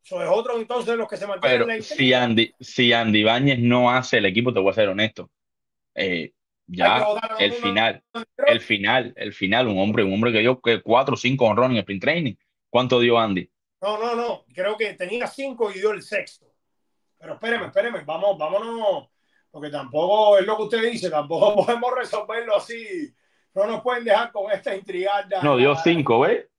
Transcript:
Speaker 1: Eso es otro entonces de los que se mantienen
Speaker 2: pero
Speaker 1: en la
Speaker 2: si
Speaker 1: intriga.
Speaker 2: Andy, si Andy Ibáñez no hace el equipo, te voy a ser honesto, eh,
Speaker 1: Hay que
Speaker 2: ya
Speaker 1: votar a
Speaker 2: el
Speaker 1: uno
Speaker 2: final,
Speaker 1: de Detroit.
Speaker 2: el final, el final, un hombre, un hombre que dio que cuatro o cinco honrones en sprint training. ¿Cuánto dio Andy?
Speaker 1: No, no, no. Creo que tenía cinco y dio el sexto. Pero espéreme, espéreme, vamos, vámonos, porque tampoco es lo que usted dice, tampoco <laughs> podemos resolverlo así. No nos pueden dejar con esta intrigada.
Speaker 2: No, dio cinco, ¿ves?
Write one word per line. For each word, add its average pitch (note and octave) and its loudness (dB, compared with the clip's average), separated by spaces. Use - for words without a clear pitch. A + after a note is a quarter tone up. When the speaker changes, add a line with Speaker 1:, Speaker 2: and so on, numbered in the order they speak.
Speaker 1:
Eso F3+ -8
es E3 -4
otro A#3 0
entonces A#3 -6
de A#3 -2
los A3+ -6
que G3+ -10
se G3+ -10
mantienen F3 0
Speaker 2:
pero A#2 0
Speaker 1:
en A2+ -4
la A2 -8
Speaker 2:
si - -14
Speaker 1:
intriga. B2+ 2
Speaker 2:
Andy, A2+ 0
si B2 0
Andy A2 2
Ibáñez B2 2
no B2 4
hace B2 0
el G2+ 2
equipo, A2+ 0
te F#2+ 0
voy F#2+ 2
a F#2+ -2
ser G#2 2
honesto, G2+ -4
eh, F2 -4
Speaker 1:
Hay F2 -4
que F2+ -10
Speaker 2:
ya B2 4
Speaker 1:
votar - -2
a - -8
Speaker 2:
el G2+ 0
Speaker 1:
uno A#3+ -6
Speaker 2:
final, - -2
Speaker 1:
de A#3 -10
Detroit. C#4 0
Speaker 2:
el - 2
final, A2 -2
el G#2 -8
final, A2+ 0
un F#2+ -2
hombre, G#2+ 2
un F#2+ 0
hombre A2+ 2
que G#2+ 2
dio B2 2
que A2+ 0
cuatro B2 2
o - 0
cinco B2 0
honrones A#2+ 2
en - 0
sprint G2 -6
training. D3 -2
¿Cuánto B2 2
dio A#2 4
Andy? G2+ 0
Speaker 1:
No, G#3 -4
no, A#3 -2
no. A#3 -6
Creo G3+ -4
que G#3+ -4
tenía G3+ -6
cinco A#3+ -6
y F#3+ -10
dio G#3 -2
el F3+ -10
sexto. - -8
Pero D#3 -14
espéreme, A3+ -4
espéreme, G3 -2
vamos, F3+ -2
vámonos, A3 -4
porque D3 -14
tampoco F3+ 4
es F#3+ 4
lo A3 -2
que A3 -4
usted A3+ 0
dice, F3+ -6
tampoco E3 2
<laughs> G3 -2
podemos A#3+ -2
resolverlo A3 -4
así. G#3 -10
No G3 0
nos G#3+ -6
pueden A#3+ -4
dejar A3+ 2
con G3+ -6
esta G3 -4
intrigada. G3 -4
Speaker 2:
No, C#3+ 4
dio C#3 4
cinco, C#3+ 2
¿ves? G3 2